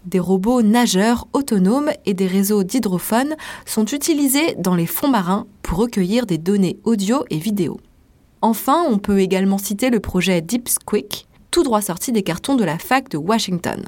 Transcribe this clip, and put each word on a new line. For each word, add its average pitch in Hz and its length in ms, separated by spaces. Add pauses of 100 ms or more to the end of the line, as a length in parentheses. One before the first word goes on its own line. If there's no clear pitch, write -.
Des 185 160
robots 190 440
nageurs 220 680
autonomes 269 600 (160)
et 196 80
des 190 100
réseaux 196 380
d'hydrophones 226 720 (320)
sont 220 180
utilisés 285 720
dans 180 160
les 170 140
fonds - 220
marins 202 360 (160)
pour - 160
recueillir 220 480
des 170 140
données 185 460
audio 226 440
et 160 80
vidéo. 190 420 (600)
Enfin, 254 480
on 214 80
peut 196 220
également 190 400
citer 220 320
le 226 80
projet 180 420
Deep 226 280
Squeak, - 580 (240)
tout 349 100
droit 220 200
sorti 190 300
des 208 120
cartons 175 320
de 233 80
la 165 160
fac 269 300
de 160 80
Washington. 180 720